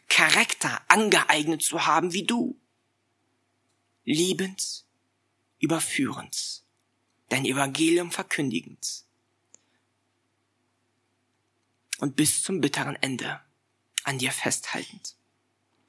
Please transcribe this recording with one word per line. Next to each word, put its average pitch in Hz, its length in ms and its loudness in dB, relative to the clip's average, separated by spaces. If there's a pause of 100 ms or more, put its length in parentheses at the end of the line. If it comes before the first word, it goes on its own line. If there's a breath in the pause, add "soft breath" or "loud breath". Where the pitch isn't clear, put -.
Charakter 165 800 2
angeeignet 160 720 4
zu 160 240 -2
haben 160 280 2
wie 190 100 -4
du. - 360 -4 (1400)
Liebend, 185 840 -2 (760)
überführend, - 1040 -4 (680)
dein 131 160 -2
Evangelium 151 680 0
verkündigend - 920 -4 (3000 soft breath)
und 143 180 -4
bis - 280 2
zum 190 180 -2
bitteren 139 360 -2
Ende - 440 -6 (600)
an 135 160 -4
dir 127 120 0
festhaltend. - 840 -6 (720)